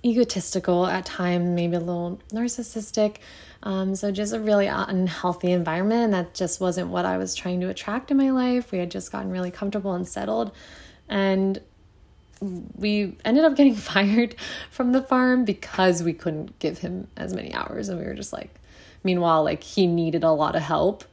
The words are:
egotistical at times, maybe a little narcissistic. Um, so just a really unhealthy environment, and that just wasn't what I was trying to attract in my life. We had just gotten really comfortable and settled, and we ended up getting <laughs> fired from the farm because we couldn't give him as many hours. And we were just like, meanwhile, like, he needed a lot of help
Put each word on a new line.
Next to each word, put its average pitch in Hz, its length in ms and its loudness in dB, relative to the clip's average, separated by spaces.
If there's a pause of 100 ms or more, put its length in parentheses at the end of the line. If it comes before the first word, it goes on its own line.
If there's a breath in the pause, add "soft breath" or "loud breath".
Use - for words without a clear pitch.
egotistical 190 800 2
at 180 200 -2
times, 175 420 0
maybe 175 280 0
a 170 40 0
little 175 400 -6 (100)
narcissistic. 220 840 -2 (460 loud breath)
Um, 190 320 -2
so 202 160 -2
just 208 240 -4
a 220 60 -4
really 208 260 4
unhealthy 180 880 0
environment, 180 520 0
and 214 100 2
that 175 200 -4
just - 260 -4
wasn't 180 280 -2
what 180 160 -2
I 185 140 0
was 185 160 -4
trying 180 260 -4
to 180 80 -2
attract 214 420 -6
in 277 60 4
my 269 140 6
life. 247 420 0
We 185 60 -2
had 175 120 -2
just - 220 -6
gotten 190 180 -6
really 185 200 -4
comfortable 202 440 -4
and 180 140 -4
settled, 214 440 -2 (560 loud breath)
and 190 520 2 (800)
we 202 840 -4
ended 262 200 6
up 277 120 6
getting 277 180 8
<laughs> - 20 -4
fired 208 580 2 (360 loud breath)
from 247 220 0
the 262 100 4
farm 254 420 4
because 185 580 2
we 165 100 0
couldn't 156 460 -6
give - 200 -4
him 185 380 -8
as - 180 -8
many - 200 -10
hours. - 340 -6
And 180 100 -6
we - 80 -8
were - 80 -8
just - 180 -6
like, - 220 -12 (500 loud breath)
meanwhile, 170 400 4
like, - 180 -2
he 190 240 2
needed 170 380 2
a 165 80 6
lot 151 240 2
of 160 60 0
help 156 500 0